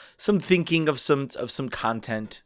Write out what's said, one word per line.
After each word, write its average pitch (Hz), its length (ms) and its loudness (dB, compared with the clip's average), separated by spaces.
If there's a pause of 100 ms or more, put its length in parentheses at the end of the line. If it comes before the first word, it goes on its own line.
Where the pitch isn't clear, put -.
(160)
some 202 240 2
thinking 165 480 2
of 135 120 0
some, 139 280 2 (100)
of 123 120 -6
some 135 200 -4
content 113 760 -4